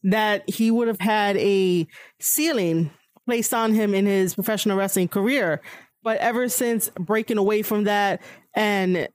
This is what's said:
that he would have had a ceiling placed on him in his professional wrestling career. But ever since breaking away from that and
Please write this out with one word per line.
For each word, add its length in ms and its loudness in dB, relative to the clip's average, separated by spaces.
that 460 0
he 220 0
would 160 2
have 140 -2
had 380 2
a 500 2
ceiling 720 0
placed 280 -2
on 200 0
him 200 2
in 140 2
his 280 0
professional 420 -2
wrestling 320 0
career. 520 0
But 160 -2
ever 300 0
since 420 -2
breaking 480 -2
away 240 2
from 220 -2
that 360 0
and 600 0